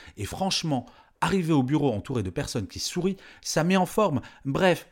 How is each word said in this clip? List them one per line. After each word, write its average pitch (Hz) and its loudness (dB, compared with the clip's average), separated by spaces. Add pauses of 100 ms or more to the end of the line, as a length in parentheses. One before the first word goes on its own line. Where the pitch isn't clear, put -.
(180)
Et 104 -6
franchement, 165 -2 (360)
arriver 165 0
au 139 6
bureau 143 2
entouré 107 -4
de 92 -6
personnes 104 -6
qui - -12
sourient, 185 -2 (260)
ça - 0
met 185 4
en 185 2
forme. 170 2 (240)
Bref, 165 2